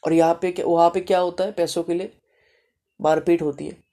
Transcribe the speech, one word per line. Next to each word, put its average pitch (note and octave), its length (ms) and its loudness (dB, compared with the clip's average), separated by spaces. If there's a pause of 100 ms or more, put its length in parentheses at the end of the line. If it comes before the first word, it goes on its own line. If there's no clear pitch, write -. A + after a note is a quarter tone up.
और D#3+ 60 2
यहाँ E3 300 4
पे F3+ 100 -2
क्या, F3+ 140 -6
वहाँ E3+ 240 4
पे F#3 100 -4
क्या F3+ 180 0
होता F3+ 260 -2
है? G#3 80 -6
पैसों E3+ 300 -2
के E3+ 120 -4
लिए F#3 240 -8 (840)
मारपीट D#3+ 420 2
होती D3 240 -6
है, - 100 -12 (160)